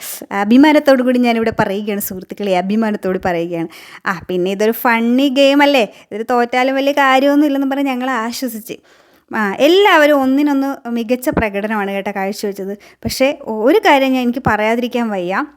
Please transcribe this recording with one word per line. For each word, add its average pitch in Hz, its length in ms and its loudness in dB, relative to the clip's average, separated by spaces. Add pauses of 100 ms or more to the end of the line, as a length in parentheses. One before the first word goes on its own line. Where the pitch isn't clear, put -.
(320)
അഭിമാനത്തോടു 269 720 4
കൂടി 247 160 0
ഞാനിവിടെ 226 400 0
പറയുകയാണ് 208 420 -4
സുഹൃത്തുക്കളെ, 190 560 -6
അഭിമാനത്തോട് 202 540 -2 (140)
പറയുകയാണ്. 170 420 -4 (380)
ആ, 180 240 -6
പിന്നെ 180 220 -2
ഇതൊരു 208 200 0
ഫണ്ണി 240 580 0
ഗെയിം 277 320 4
അല്ലേ, 277 260 4 (240)
ഇതിൽ 208 180 -8
തോറ്റാലും 254 460 0
വലിയ 277 160 0
കാര്യമൊന്നും 285 560 4
ഇല്ലെന്ന് 277 200 -2
പറഞ്ഞ് 277 200 -2
ഞങ്ങൾ 254 220 -4
ആശ്വസിച്ച്. 233 640 -8 (640)
ആ, 208 240 -2
എല്ലാവരും 311 600 4
ഒന്നിനൊന്ന് 269 680 0
മികച്ച 233 400 -2
പ്രകടനമാണ് 208 600 -4
കേട്ടോ 196 240 -6
കാഴ്ചവെച്ചത്. 196 640 -6
പക്ഷേ 262 640 -4
ഒരു 220 360 0
കാര്യം 277 360 4
ഞാൻ, 254 100 -2
എനിക്ക് 247 240 -2
പറയാതിരിക്കാൻ 233 640 -2
വയ്യ 196 360 -4 (120)